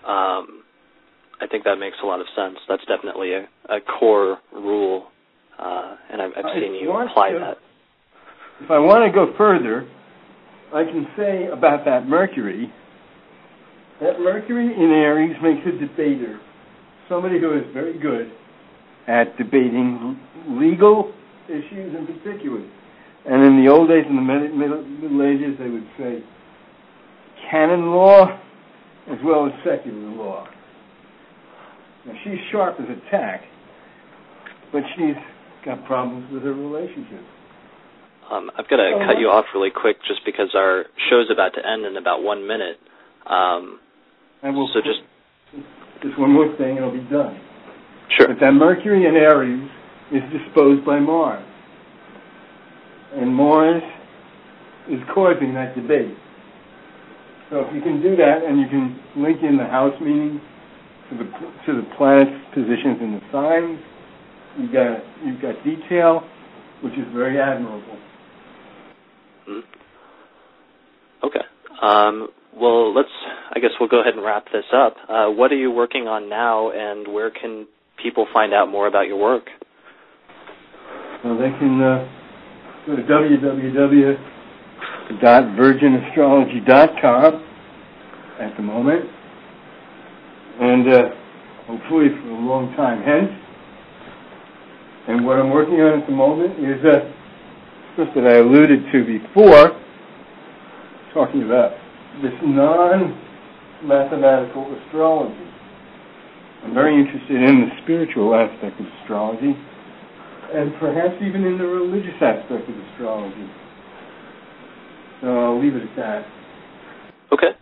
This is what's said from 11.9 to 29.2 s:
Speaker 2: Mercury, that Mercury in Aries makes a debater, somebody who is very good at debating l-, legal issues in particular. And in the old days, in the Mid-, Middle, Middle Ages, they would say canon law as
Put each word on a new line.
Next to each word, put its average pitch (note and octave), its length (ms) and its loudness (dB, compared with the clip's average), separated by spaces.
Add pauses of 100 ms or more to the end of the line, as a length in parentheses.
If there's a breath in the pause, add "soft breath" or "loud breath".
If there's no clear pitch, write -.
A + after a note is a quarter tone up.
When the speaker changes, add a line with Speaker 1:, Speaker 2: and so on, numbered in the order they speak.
Speaker 2:
Mercury, B2 640 -4 (1300)
that E3+ 180 -2
Mercury G#3+ 460 -2
in F#3+ 260 2
Aries D#3 500 2
makes D#3+ 260 0
a F3 120 -4
debater, C3+ 600 -6 (680)
somebody F3+ 300 -4
who D#3+ 180 -2
is - 160 -6
very D3+ 260 -8
good A#2+ 320 -6 (760)
at A#2 300 -2
debating B2 640 -2
l-, B2+ 140 -10 (440)
legal G3+ 520 2 (360)
issues E3+ 480 -12
in D#3+ 100 -12
particular. D3 560 -12 (640 soft breath)
And C3+ 180 4
in C3+ 200 8
the C3+ 80 8
old D#3+ 180 6
days, D#3 180 4
in C#3 80 -2
the B2+ 60 0
Mid-, C#3+ 320 -2
Middle, D3 300 -4
Middle C#3+ 400 -4
Ages, C#3 360 -2
they B2+ 100 -10
would A2 180 -10 (100)
say A#2+ 260 -10 (1300)
canon E3+ 420 0
law F#3+ 360 8 (840)
as B2 140 -12